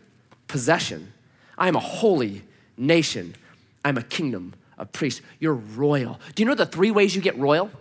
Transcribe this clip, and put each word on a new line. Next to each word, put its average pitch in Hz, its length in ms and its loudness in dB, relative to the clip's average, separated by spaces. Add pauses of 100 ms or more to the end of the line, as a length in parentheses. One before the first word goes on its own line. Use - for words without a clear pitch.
(460)
possession. 127 680 0 (460)
I 185 100 2
am 180 80 2
a 214 40 2
holy 131 640 0 (340)
nation. 131 580 0 (500)
I'm 139 140 0
a 113 40 -4
kingdom 107 520 -6 (240)
of - 140 -12
priests. 135 300 -4 (180)
You're 156 140 0
royal. 120 680 -2 (140)
Do 202 80 0
you 220 60 2
know 285 60 2
the 180 120 2
three 190 240 2
ways 202 240 4
you 190 80 -2
get 170 160 0
royal? 151 320 2 (100)